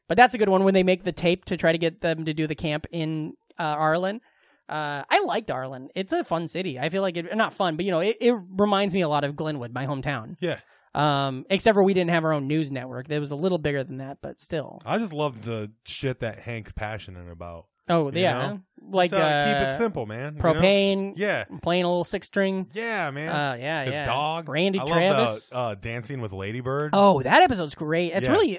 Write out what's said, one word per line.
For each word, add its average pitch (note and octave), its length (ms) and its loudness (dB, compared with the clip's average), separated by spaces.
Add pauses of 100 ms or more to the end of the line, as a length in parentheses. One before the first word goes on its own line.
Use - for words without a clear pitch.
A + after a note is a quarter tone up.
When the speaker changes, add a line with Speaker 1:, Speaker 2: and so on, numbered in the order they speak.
Speaker 1:
but F3 100 0
that's B3 180 8
a A#3 40 -4
good G3+ 100 4
one F#3+ 140 4
when G3 100 6
they F#3+ 120 6
make F#3 180 2
the F3+ 80 -2
tape F3 360 0
to F3+ 100 -2
try E3 160 4
to E3+ 60 0
get E3 220 -2
them D#3+ 260 -2
to D#3+ 80 -2
do D#3 120 0
the D3+ 80 -4
camp D3+ 380 -4
in, D#3 400 -4 (260)
uh, F3+ 40 -4
Arlen. D#3+ 580 0 (480)
Uh, D3 420 -6
I G4 140 6
liked G#3+ 260 -2
Arlen. C3 460 -6
It's F#3+ 160 -4
a E4+ 100 0
fun E3+ 240 -2
city. D#3+ 320 -6
I D3 120 -2
feel F#3+ 120 0
like F3+ 140 -2
it, F3 200 -4
not G#3+ 180 0
fun, F3 200 0
but, F3 120 -4
you G3+ 40 0
know, E3+ 100 2
it, G#3+ 200 0
it A#3+ 140 4 (220)
reminds G3 380 2
me F#3+ 60 2
a E3 80 2
lot D3 160 2
of C#3+ 100 -4
Glenwood, C#3+ 400 -4
my C3 120 -2
hometown. C#3 520 -4
Speaker 2:
Yeah. E3 220 -4 (340)
Speaker 1:
Um, C#3 560 0
except G3 240 4
for G3 80 6
we F#3+ 100 6
didn't F3+ 180 2
have E3 140 2
our D#3+ 80 2
own C#3+ 140 0
news D3 240 0
network. B2+ 380 -8
That D3 100 -2
was C#3+ 140 -4
a C#3+ 40 -4
little F3+ 220 0
bigger C#3+ 240 0
than C3 140 -10
that, C3+ 260 -12
but C3 160 -12
still. - 480 -8
Speaker 2:
I D#3+ 120 0
just A3 140 -4
loved D3 300 -2
the G#2+ 300 -6 (140)
shit - 340 -4
that A2 180 -6
Hank's A#2 340 -10
passionate F#2+ 600 -10
about. E2+ 340 -14 (220)
Speaker 1:
Oh, E3 220 2
Speaker 2:
You D#3 120 -2
Speaker 1:
yeah. D3+ 240 2
Speaker 2:
know? G3+ 140 -6 (260)
Speaker 1:
Like, F#3 240 2
Speaker 2:
Just, - 120 2
uh, D3 220 2
keep C#3+ 120 2
it C#3 120 2
Speaker 1:
uh, C3+ 40 -2
Speaker 2:
simple, D#3 340 -2
man, C3 300 -8
you - 60 -6
know? E3 120 4
Speaker 1:
propane. G3 640 4
Speaker 2:
Yeah. E3+ 280 0 (180)
Speaker 1:
Playing F3 220 2
a F3 40 2
little F3 160 0
six F#3 220 -6
string. F#3+ 460 0
Speaker 2:
Yeah, G#3 380 -4
man. C#3+ 180 -6
Speaker 1:
Uh, C#3+ 300 -2
yeah, C#3+ 260 -4
Speaker 2:
His C3 100 -2
Speaker 1:
yeah. D3 120 -4
Speaker 2:
dog. D3+ 420 -2
Speaker 1:
Randy F3 320 2
Speaker 2:
I C3 60 -4
Speaker 1:
Travis. C#3+ 640 2
Speaker 2:
love - 0 -
the, B2 60 -8 (140)
uh, G#2 40 -6
Dancing A#2 480 -8
with G#2 100 -6
Ladybird. B2 640 -4
Speaker 1:
Oh, G3 280 6
that F#3+ 200 6
episode's F#3+ 320 2
great. E3 380 -2
It's F#3+ 140 0
Speaker 2:
Yeah. - 60 4
Speaker 1:
really E4 260 2